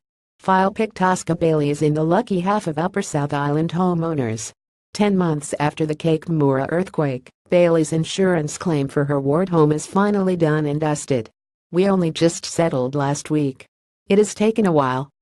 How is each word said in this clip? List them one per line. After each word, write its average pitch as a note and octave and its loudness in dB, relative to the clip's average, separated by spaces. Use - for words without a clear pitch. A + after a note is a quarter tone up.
File F#3+ 2
pick G#3+ -4
Tosca F#3 0
Bailey D#3 0
is D3 -2
in D3+ 2
the D#3 0
lucky F#3 0
half G3+ -2
of D#3 -6
Upper F#3 -4
South C#3+ -4
Island D3 -2
homeowners. E3 -2
Ten G#3 0
months D#3+ -2
after D3+ -2
the D3+ -4
Cape D#3+ -2
Mura C#3 2
earthquake, D3+ -4
Bailey's E3 4
insurance E3 0
claim D3 -2
for C#3+ 0
her C#3+ 0
Ward D3 0
home D#3 4
is D3+ -4
finally G3 0
done D#3 2
and D3 -2
dusted. D3 -2
"We F#3 2
only F#3 2
just E3 0
settled C#3 -2
last C#3+ -2
week. D3 -2
It G3 4
has G#3 2
taken A3 0
a F3 2
while, C3+ 0